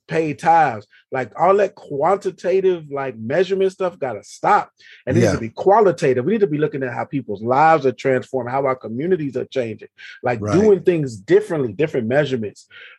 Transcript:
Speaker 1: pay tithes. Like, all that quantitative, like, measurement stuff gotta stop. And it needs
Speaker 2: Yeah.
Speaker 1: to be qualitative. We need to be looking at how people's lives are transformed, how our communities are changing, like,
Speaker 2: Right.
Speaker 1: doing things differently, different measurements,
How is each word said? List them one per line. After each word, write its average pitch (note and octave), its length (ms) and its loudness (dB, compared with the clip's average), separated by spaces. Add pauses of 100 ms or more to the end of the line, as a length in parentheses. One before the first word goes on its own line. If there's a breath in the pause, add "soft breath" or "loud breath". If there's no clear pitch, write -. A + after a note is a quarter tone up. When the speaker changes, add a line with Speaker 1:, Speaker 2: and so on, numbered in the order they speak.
Speaker 1:
pay D#3+ 260 -2
tithes. D3+ 540 2 (240 soft breath)
Like, C3 260 -6
all F#3 200 4
that G3 180 0
quantitative, F3+ 1120 -2
like, C3+ 280 -8
measurement F#3 560 0
stuff F3+ 260 -6
gotta A2+ 240 -8
stop. - 480 -2 (340 loud breath)
And B2+ 120 0
it - 20 4
needs A2 120 4
Speaker 2:
Yeah. F#2 40 -2
Speaker 1:
to G#2+ 60 -6
be A2+ 80 -8
qualitative. E3+ 760 2
We F3 100 0
need A3+ 80 0
to G3 60 2
be D3+ 100 -4
looking D3 260 -2
at B2 100 -6
how A#2 120 -6
people's A2 360 -8
lives C#3+ 440 4
are C3 60 4
transformed, B2+ 580 -2
how C#3 160 -4
our C3 100 0
communities C#3+ 600 -4
are A#2+ 100 -4
changing, A2+ 440 -6 (340 loud breath)
like, B2 180 -2
Speaker 2:
Right. G#2 120 -2
Speaker 1:
doing G3+ 300 4
things D3 340 0
differently, D#3 560 0
different C3+ 340 -2
measurements, B2+ 600 -2 (320 loud breath)